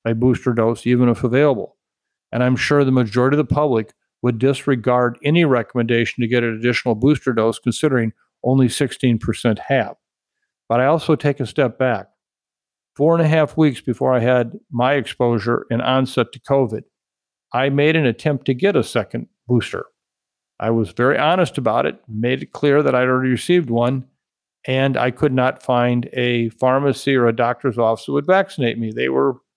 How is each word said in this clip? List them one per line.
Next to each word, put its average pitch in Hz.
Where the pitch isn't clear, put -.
a 113
booster 123
dose, 113
even 123
if 117
available. 127
And 120
I'm 127
sure 143
the 131
majority 127
of 151
the -
public 131
would 120
disregard 123
any 165
recommendation 117
to 117
get 120
an 113
additional 117
booster 131
dose, 110
considering 120
only 131
sixteen 123
percent 113
have. 135
But 117
I 127
also 156
take 143
a 127
step 123
back. 117
Four 160
and 170
a 160
half 156
weeks 151
before 131
I 127
had 120
my 127
exposure 117
and 117
onset 131
to -
covid, 127
I 131
made 143
an 156
attempt 131
to 135
get 175
a 127
second 120
booster. 117
I 113
was 113
very 127
honest 160
about 123
it, -
made 120
it 131
clear 147
that 139
I'd 127
already 127
received 156
one, 123
and 131
I 120
could 147
not 131
find 123
a 120
pharmacy 135
or 123
a 113
doctor's 120
office 113
that 143
would 143
vaccinate 165
me. 113
They 123
were 135